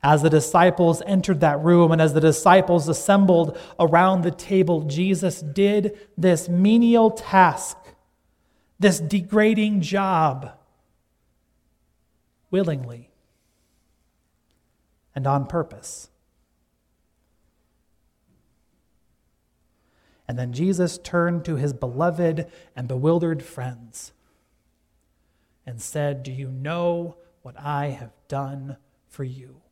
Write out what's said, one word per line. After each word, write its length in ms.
As 200
the 80
disciples 760
entered 340
that 220
room 300
and 80
as 120
the 80
disciples 680
assembled 680
around 440
the 100
table, 500
Jesus 580
did 560
this 320
menial 640
task, 640
this 180
degrading 840
job, 680
willingly 600
and 100
on 220
purpose. 640
And 100
then 160
Jesus 460
turned 460
to 120
his 160
beloved 800
and 140
bewildered 540
friends 720
and 160
said, 400
"Do 100
you 160
know 680
what 180
I 280
have 240
done 520
for 180
you?" 360